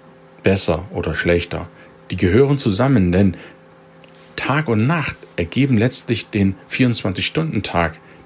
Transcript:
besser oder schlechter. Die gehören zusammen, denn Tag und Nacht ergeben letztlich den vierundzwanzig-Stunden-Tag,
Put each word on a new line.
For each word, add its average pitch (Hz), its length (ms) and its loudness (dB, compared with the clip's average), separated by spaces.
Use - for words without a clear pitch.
besser 92 500 0
oder 82 220 -4
schlechter. 85 540 -2
Die 92 60 -6
gehören 117 400 4
zusammen, 110 560 2
denn 92 240 4
Tag 151 320 -2
und 113 180 2
Nacht 160 300 -2
ergeben 123 400 0
letztlich 117 540 -2
den 98 240 0
vierundzwanzig-Stunden-Tag, 104 1300 -2